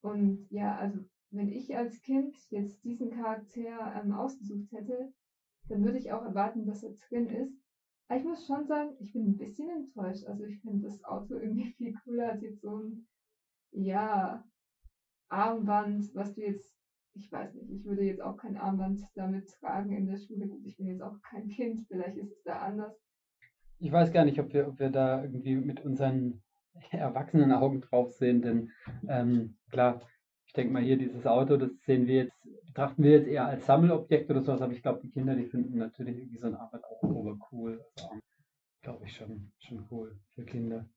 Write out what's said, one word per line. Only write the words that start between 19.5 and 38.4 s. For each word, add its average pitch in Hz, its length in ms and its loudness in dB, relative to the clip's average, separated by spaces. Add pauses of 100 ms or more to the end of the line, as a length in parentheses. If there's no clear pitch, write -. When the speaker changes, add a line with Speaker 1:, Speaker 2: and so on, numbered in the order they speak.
Speaker 1:
tragen 196 320 -4
in 202 140 0
der 196 120 -4
Schule. 202 300 -8
Gut, - 180 -10
ich - 120 -16
bin 190 100 -6
jetzt 185 140 -6
auch - 220 -12
kein 214 240 -12
Kind, 226 400 -4
vielleicht 185 300 -6
ist 202 140 -10
es - 120 -20
da - 160 -6
anders. 208 340 -6 (880)
Speaker 2:
Ich 156 120 -2
weiß 165 220 8
gar 165 120 8
nicht, 143 140 2
ob 139 140 -4
wir, 143 140 4
ob 135 120 -10
wir 135 120 2
da 131 320 2
irgendwie 131 320 -2
mit 135 280 -2
unseren 131 600 0 (480)
erwachsenen 139 600 4
Augen 135 300 4
drauf 123 300 2
sehen, 123 300 4
denn, 117 300 0 (360)
ähm, 120 500 2 (140)
klar, 123 300 4 (440)
ich - 80 -20
denk 127 180 0
mal 123 120 2
hier 131 140 4
dieses 120 280 -4
Auto, 135 320 6
das 127 140 2 (140)
sehen 127 200 6
wir 127 100 4 (100)
jetzt, - 220 -14 (200)
betrachten - 360 2
wir 147 80 12
jetzt 147 160 12
eher 135 200 0
als 135 180 -4
Sammelobjekt 160 640 6
oder 135 120 4
sowas, 131 200 2
aber 123 120 -2
ich - 80 -10
glaub, - 200 0
die - 80 -14
Kinder, 131 260 -2
die 120 120 -2
finden 123 300 -2
natürlich 123 400 -6
irgendwie 120 220 -14
so 120 80 -4
ein 104 80 -4
Armband 113 300 -14
auch 113 180 -10
obercool. 113 800 -4 (140)
Also, 107 220 -14 (600)